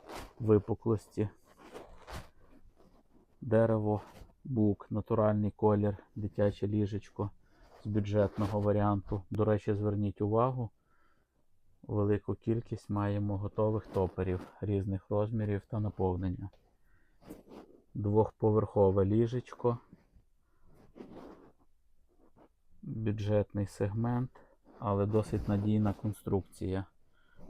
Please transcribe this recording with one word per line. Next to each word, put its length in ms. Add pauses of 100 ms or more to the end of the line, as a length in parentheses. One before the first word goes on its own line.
(400)
випуклості. 880 (2000)
Дерево, 600 (420)
бук, 460
натуральний 600
колір, 460 (180)
дитяче 520
ліжечко 640 (540)
з 40
бюджетного 760
варіанту. 680
До 160
речі, 280
зверніть 480
увагу, 480 (1120)
велику 520
кількість 540
маємо 480
готових 500
топерів 600 (140)
різних 480
розмірів 580
та 120
наповнення. 680 (1400)
Двохповерхове 1120
ліжечко, 720 (3000)
бюджетний 840
сегмент, 760 (380)
але 260
досить 420
надійна 460
конструкція 920 (640)